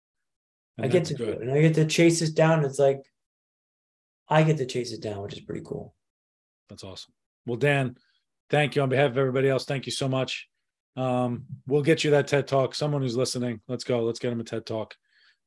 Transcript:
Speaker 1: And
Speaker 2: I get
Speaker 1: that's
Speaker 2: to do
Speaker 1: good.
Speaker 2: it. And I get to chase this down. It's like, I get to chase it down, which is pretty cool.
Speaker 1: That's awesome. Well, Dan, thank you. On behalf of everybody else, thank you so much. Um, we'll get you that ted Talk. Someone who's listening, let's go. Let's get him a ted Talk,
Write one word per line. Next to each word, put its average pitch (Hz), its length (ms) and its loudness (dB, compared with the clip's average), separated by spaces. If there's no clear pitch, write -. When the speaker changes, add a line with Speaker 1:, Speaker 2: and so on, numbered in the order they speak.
Speaker 1:
And - 80 -4
Speaker 2:
I 131 40 -2
get 180 100 4
Speaker 1:
that's 160 100 -2
Speaker 2:
to 151 60 -4
do 120 100 -6
Speaker 1:
good. 104 100 -4
Speaker 2:
it. - 60 -10
And 123 100 -6
I 147 100 4
get 160 140 6
to 156 100 4
chase 165 340 4
this 160 100 0
down. 156 360 4
It's 135 120 -4
like, 139 220 4
I 156 140 4
get 151 140 4
to 131 100 -2
chase 117 240 -6
it 110 100 -10
down, 104 220 -8
which 101 100 -10
is - 60 -16
pretty - 260 -10
cool. - 300 -10
Speaker 1:
That's 101 140 -18
awesome. 95 300 -16
Well, 120 120 -4
Dan, 139 380 0
thank 147 260 2
you. 147 60 2
On 135 80 0
behalf 131 220 2
of 123 80 -2
everybody 135 300 2
else, 131 160 0
thank 139 200 -6
you 123 60 -8
so 139 160 -4
much. 131 400 -4
Um, 123 500 -2
we'll 143 160 2
get 160 200 2
you 156 60 2
that 143 180 4
ted 139 200 0
Talk. 131 260 0
Someone 147 300 -2
who's 120 120 -2
listening, 123 520 -4
let's 123 160 -8
go. 120 180 0
Let's 117 160 -2
get 123 160 -4
him 117 60 -4
a 113 40 -8
ted 113 220 -8
Talk, 110 300 -8